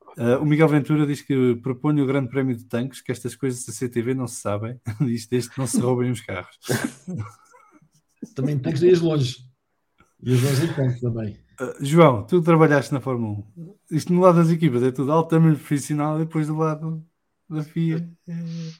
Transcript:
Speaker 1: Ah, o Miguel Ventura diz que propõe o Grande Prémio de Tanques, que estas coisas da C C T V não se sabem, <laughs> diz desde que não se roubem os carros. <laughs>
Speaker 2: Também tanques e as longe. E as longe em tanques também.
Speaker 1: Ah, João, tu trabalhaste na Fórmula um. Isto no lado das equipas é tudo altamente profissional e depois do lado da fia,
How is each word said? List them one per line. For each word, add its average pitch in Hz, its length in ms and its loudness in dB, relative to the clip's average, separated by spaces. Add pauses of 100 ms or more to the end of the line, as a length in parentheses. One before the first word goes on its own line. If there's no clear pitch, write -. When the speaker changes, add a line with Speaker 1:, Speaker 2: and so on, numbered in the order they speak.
(180)
Speaker 1:
Ah, 123 220 2
o 151 60 -2
Miguel 151 220 4
Ventura 147 400 2
diz 143 140 -4
que 127 340 2
propõe 135 440 -2
o 139 60 0
Grande 135 240 0
Prémio 131 260 -2
de 113 100 -14
Tanques, 123 360 -6
que - 100 -8
estas 120 240 -8
coisas 127 300 -6
da 117 80 -12
C - 60 -12
C 127 100 -4
T 120 120 -4
V 120 120 -2
não 131 140 -6
se - 120 -12
sabem, 110 460 -6
<laughs> 107 160 -6
diz 117 260 -4
desde 123 220 -2
que - 100 -12
não 131 80 -4
se 247 140 -2
roubem 123 300 0
os 117 100 -6
carros. - 400 -12
<laughs> - 60 -18 (1700)
Speaker 2:
Também 139 240 -2
tanques 147 240 -4
e 180 60 6
as 175 120 6
longe. 156 360 0 (840)
E 120 120 0
as 123 100 4
longe 139 220 0
em 165 80 -2
tanques 127 280 -2
também. 110 380 -6 (200)
Speaker 1:
Ah, 127 220 -6
João, 139 420 4
tu 175 180 0
trabalhaste 156 520 4
na 135 80 -2
Fórmula 113 420 -4 (140)
um. 165 180 -18 (140)
Isto 170 240 -2
no 175 80 4
lado 180 160 8
das 165 140 6
equipas 151 320 2
é 131 80 2
tudo 131 200 -2
altamente 160 460 4
profissional 151 640 -2
e 165 40 -2
depois 160 220 -4
do 156 80 -4
lado 160 480 -4 (460)
da 156 140 -6
fia, 165 440 -4 (720)